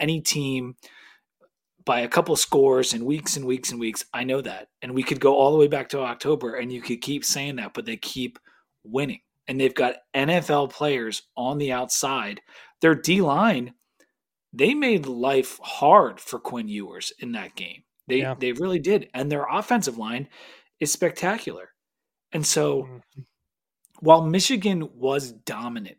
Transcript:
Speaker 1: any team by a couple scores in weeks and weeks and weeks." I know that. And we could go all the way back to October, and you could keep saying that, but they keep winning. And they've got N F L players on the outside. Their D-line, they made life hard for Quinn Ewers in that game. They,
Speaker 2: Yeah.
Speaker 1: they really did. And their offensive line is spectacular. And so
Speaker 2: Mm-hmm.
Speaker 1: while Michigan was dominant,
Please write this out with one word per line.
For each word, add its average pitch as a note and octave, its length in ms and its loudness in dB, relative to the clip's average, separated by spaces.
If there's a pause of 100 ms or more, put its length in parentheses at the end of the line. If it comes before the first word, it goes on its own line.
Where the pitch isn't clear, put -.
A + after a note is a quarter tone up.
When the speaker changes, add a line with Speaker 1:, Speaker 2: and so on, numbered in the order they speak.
Speaker 1:
any D#3 200 0
team C3 540 -4 (1120)
by A#2+ 160 2
a A#2+ 80 -2
couple E3+ 260 2
scores C3 600 4
in A#2 100 -6
weeks D3 320 -2
and C3+ 100 -8
weeks B2+ 240 -4
and A#2+ 80 -10
weeks." A2 340 -6
I A#2+ 120 -6
know C3 160 -2
that. G#2 300 -12 (120)
And B2+ 100 -10
we C3 120 -2
could C3+ 160 -4
go C#3 160 6
all C#3 160 6
the D#3 60 4
way D3 100 8
back C#3 220 -4
to C#3 100 -4
October, B2+ 560 -2
and B2 160 -6
you A#2+ 100 -10
could A#2+ 180 -6
keep C#3 240 -6
saying C#3+ 320 -4
that, G#2 180 -10
but A2+ 120 -8
they A2+ 100 -6
keep - 440 -8 (420)
winning. B2+ 380 -4 (260)
And C3+ 140 -4
they've C3+ 120 4
got B2+ 260 0 (140)
N C#3 180 0
F E3+ 200 0
L C#3+ 160 2
players B2+ 560 -4 (140)
on C3+ 220 -4
the C#3+ 120 -2
outside. B2+ 680 -4 (400)
Their D#3+ 160 6
D-line, D#3 800 2 (800)
they D#3+ 220 4
made A#3 320 0
life C3 560 0
hard D3 560 6
for - 220 -12
Quinn A#2 260 -8
Ewers F#2+ 540 -10
in A#2+ 120 -10
that F#2+ 220 -10
game. F2 280 -14 (240)
They, C3 120 0
Speaker 2:
Yeah. C3 200 -2
Speaker 1:
they B2+ 140 -2
really F3 280 -2
did. F#3+ 340 2
And C#3 180 -2
their D3 180 -2
offensive F#3+ 460 0
line A#2 320 -8 (500)
is D3 140 -2
spectacular. E3 800 -4 (640)
And D#3 140 -4
so D3 360 0
Speaker 2:
Mm-hmm. C3 380 -18 (800)
Speaker 1:
while D#3+ 260 10
Michigan F#3 680 0
was C3 380 -2
dominant, A2+ 680 -10